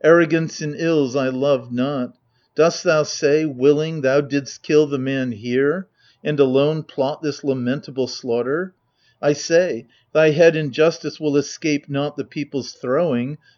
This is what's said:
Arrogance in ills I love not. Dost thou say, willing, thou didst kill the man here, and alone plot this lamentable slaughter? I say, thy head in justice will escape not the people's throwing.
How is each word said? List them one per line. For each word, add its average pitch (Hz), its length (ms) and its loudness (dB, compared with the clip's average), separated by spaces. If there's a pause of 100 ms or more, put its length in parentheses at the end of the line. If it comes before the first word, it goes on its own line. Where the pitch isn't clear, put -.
Arrogance 165 600 4
in 147 120 -6
ills 151 400 0
I 135 140 0
love 127 420 0
not. 123 440 -4 (400)
Dost 165 280 2
thou 156 200 2
say, 151 420 0
willing, 147 560 0
thou 135 220 2
didst 135 400 -6
kill 151 240 4
the 139 120 -4
man 131 340 -4
here, 135 560 -2 (360)
and 151 160 -2
alone 143 440 2
plot 143 360 -6
this 147 240 -6
lamentable 131 600 -4
slaughter? 131 680 -4 (460)
I 147 120 2
say, 165 540 0 (260)
thy 156 180 4
head 165 260 6
in 151 160 -4
justice 156 480 0
will 147 160 0
escape 143 520 -2
not 143 280 -4
the 135 80 -6
people's 143 480 -8
throwing. 135 640 -2 (220)